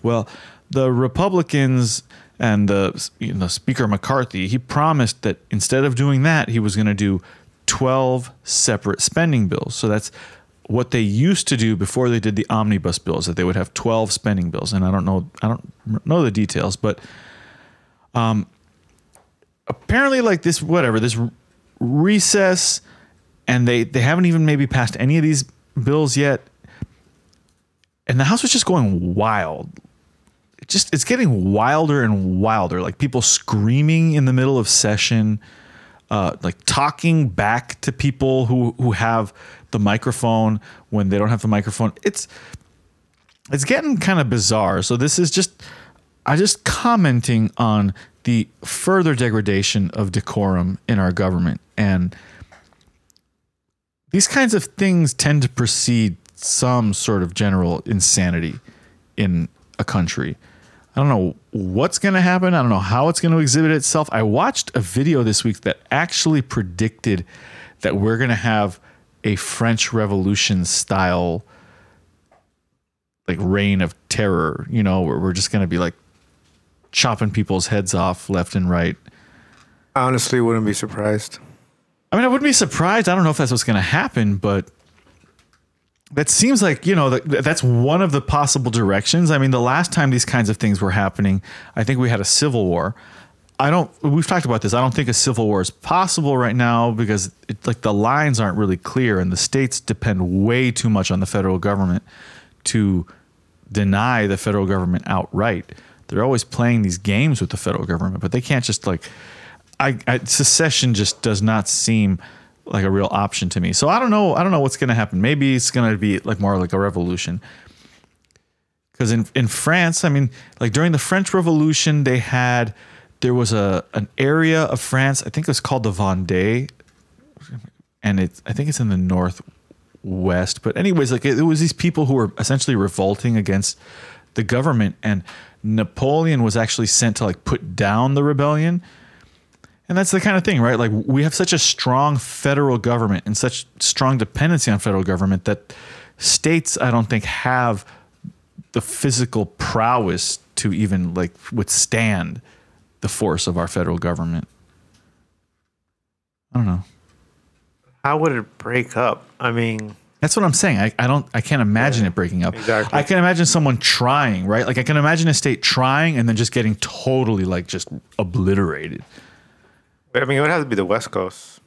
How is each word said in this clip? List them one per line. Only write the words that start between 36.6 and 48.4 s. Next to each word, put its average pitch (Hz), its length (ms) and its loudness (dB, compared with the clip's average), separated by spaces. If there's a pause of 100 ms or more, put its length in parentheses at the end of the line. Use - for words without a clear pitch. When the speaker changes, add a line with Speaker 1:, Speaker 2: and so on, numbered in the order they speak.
Speaker 1:
talking 151 600 0
back 107 540 -2
to - 100 -2
people 131 540 0
who, 120 320 0
who 123 140 0
have 113 400 0 (380)
the 110 80 -4
microphone 110 840 0 (300)
when 104 180 0
they 101 100 2
don't 107 120 2
have 113 120 0
the 110 60 -2
microphone. 104 440 -2 (100)
It's, - 240 -4 (1200)
it's 135 140 -2
getting 269 320 0
kinda 170 280 2
bizarre. 104 580 0
So 120 140 -2
this 147 220 0
is 175 120 2
just, - 320 -4 (640)
I 143 100 2
just 202 280 0
commenting 127 920 2
on 104 380 2 (300)
the 117 240 0 (160)